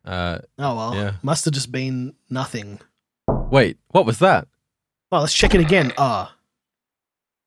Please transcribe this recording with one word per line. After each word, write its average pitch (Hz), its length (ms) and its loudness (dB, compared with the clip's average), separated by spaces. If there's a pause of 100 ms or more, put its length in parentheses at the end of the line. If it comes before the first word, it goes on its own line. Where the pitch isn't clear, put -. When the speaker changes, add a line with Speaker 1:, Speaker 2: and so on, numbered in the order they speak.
Speaker 1:
Uh, 87 360 -4 (180)
Speaker 2:
Oh, 135 180 -4
well. 113 180 -6
Speaker 1:
yeah. 101 180 -4 (100)
Speaker 2:
Must 147 240 -2
have 151 80 0
just 123 180 -6
been 131 400 -6 (160)
nothing. 113 520 -8 (720)
Speaker 1:
Wait, 127 280 4 (140)
what 180 120 6
was 110 140 0
that? 160 280 4 (640)
Speaker 2:
Well, 160 120 2
let's 156 100 -2
check 156 220 4
it 180 80 6
again. 156 340 2
Ah. 113 400 -2 (1120)